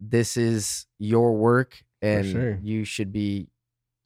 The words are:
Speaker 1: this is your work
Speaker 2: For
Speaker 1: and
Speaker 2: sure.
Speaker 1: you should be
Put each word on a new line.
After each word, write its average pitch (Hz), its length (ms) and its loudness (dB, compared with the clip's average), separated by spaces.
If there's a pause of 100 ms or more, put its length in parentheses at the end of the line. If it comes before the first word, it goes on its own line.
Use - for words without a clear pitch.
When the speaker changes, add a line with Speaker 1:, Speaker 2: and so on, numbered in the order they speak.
Speaker 1:
this 113 360 0
is 117 500 -2 (120)
your 113 360 2
work 120 500 2 (180)
Speaker 2:
For 107 60 0
Speaker 1:
and 104 220 2
Speaker 2:
sure. 110 320 -2
Speaker 1:
you 107 220 -4
should 101 280 -6
be 101 360 -4 (580)